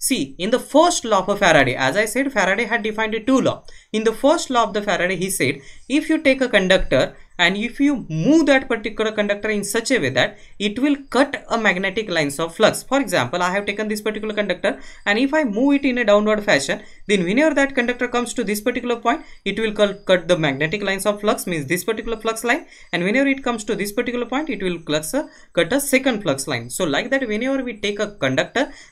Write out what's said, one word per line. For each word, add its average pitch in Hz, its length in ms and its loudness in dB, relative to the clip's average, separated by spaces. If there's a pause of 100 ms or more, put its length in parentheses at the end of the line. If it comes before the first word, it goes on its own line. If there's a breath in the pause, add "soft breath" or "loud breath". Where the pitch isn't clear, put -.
See, 208 380 -2
in 185 120 -4
the 240 80 4
first 311 460 4
law 220 160 2
of 214 80 -2
a 202 80 0
Faraday, 143 400 4
as 135 200 0
I 214 100 4
said, 269 260 -2
Faraday 202 320 0
had 214 180 -2
defined 214 320 -2
a 220 60 -4
two 254 200 2
law. 151 220 -2 (300 soft breath)
In 220 100 0
the 220 100 2
first 311 380 2
law 240 140 2
of 190 100 -4
the 208 80 -2
Faraday, 185 340 0
he 185 140 -2
said, 151 300 -2 (280 loud breath)
if 302 200 0
you 311 100 2
take 262 220 2
a 247 80 0
conductor 185 680 2 (240 soft breath)
and 180 160 4
if 226 220 -6
you 277 300 2
move 247 380 4
that 269 200 4
particular 220 460 -2
conductor 208 360 -2
in 208 140 -2
such 226 300 -2
a 233 80 4
way 135 80 0
that 151 280 0 (220 soft breath)
it 208 180 -2
will 277 200 2 (120)
cut 269 400 0
a 233 80 0
magnetic 196 540 0
lines 151 300 -2
of 165 160 -4
flux. 208 260 2
For 277 180 0
example, 175 400 0
I 180 120 0
have 202 120 -2
taken 208 220 -4
this 208 140 -4
particular 214 340 -4
conductor 202 460 -2 (260 loud breath)
and 208 140 2
if 269 120 0
I 311 120 2
move 254 300 2
it 277 100 0
in 247 140 0
a 240 60 0
downward 208 380 4
fashion, 202 400 0 (240 loud breath)
then 190 160 2
whenever 269 320 2
that 277 220 0
conductor 240 320 -2
comes 240 260 -4
to 247 80 -2
this 208 180 -4
particular 240 360 -2
point, 240 280 -2 (200 loud breath)
it 196 160 -4
will 220 120 -2
cul-, 208 220 2 (100)
cut 175 220 2
the 175 100 4
magnetic 156 460 0
lines 196 240 -2
of 202 140 0
flux, 240 260 0
means 160 200 -4
this 180 180 -2
particular 226 320 -4
flux 220 260 -4
line, 247 240 -2 (260 loud breath)
and 175 120 -2
whenever 269 240 2
it 269 160 -2
comes 233 180 -4
to 214 140 -4
this 202 160 -6
particular 240 340 -4
point, 277 240 -4
it 202 100 -6
will 180 200 -4
flux 156 340 -4
a, 302 140 -2 (240 loud breath)
cut 170 200 0
a 277 60 2
second 254 440 0
flux 135 260 -2
line. 120 220 -6
So - 140 -4
like 156 260 -2
that, 269 180 0
whenever 254 340 -2
we 240 140 -8
take 202 240 -4
a 208 160 -4
conductor 135 560 -2 (200 loud breath)